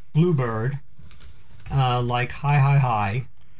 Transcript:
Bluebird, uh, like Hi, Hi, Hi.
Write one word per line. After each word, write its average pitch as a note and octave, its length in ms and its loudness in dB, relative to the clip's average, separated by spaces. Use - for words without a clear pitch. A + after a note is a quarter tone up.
Bluebird, C3+ 640 2
uh, B2+ 300 2
like B2 300 0
Hi, C#3+ 260 2
Hi, C#3 180 6
Hi. A#2 480 2